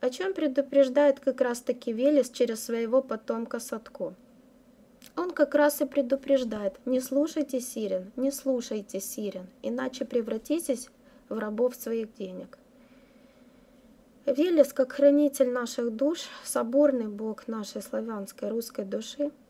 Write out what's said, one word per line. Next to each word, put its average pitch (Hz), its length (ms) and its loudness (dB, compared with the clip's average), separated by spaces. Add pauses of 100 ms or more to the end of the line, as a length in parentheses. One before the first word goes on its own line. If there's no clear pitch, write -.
О 254 80 0
чём 381 240 -4
предупреждает 277 880 4
как 254 200 -2
раз-таки 247 520 -2
Велес 254 360 4
через 233 340 -2
своего 233 380 0
потомка 233 580 -6
Садко? 214 560 -10 (1000)
Он 359 160 -4
как 294 240 2
раз 294 260 4
и 294 40 2
предупреждает: 254 1000 0
«Не 254 160 2
слушайте 285 580 -2
сирен, 196 560 -6
не 269 160 0
слушайте 233 680 -4
сирен, 190 480 -8 (160)
иначе 254 420 -4
превратитесь 233 840 -4 (380)
в 214 120 -6
рабов 214 360 -2
своих 226 380 -6
денег». 185 440 -14 (1700)
Велес, 294 460 4
как 254 180 0
хранитель 285 580 4
наших 240 460 -4
душ, 294 240 0 (240)
соборный 247 640 2
бог 214 400 -8
нашей 214 340 -8
славянской 214 680 -8
русской 226 360 -6
души, 226 460 -4 (180)